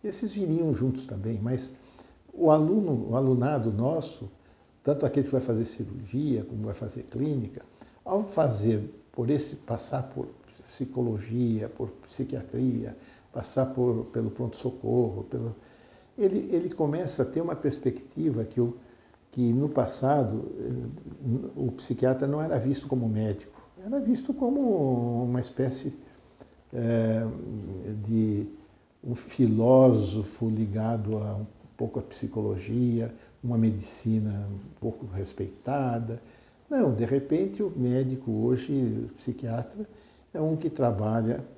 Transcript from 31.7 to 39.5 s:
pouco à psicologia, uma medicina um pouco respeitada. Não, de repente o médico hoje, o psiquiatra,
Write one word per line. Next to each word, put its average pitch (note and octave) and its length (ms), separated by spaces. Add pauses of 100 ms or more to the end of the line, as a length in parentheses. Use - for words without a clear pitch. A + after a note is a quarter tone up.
pouco A#2 220
à - 40
psicologia, A2+ 1120 (300)
uma A#2+ 160
medicina G#2+ 920
um - 300
pouco A#2 260
respeitada. A#2 1160 (480)
Não, G#3+ 240
de A2+ 100
repente D3+ 580
o F3+ 120
médico B2+ 560
hoje, A#2 800
o - 40
psiquiatra, A#2+ 720 (460)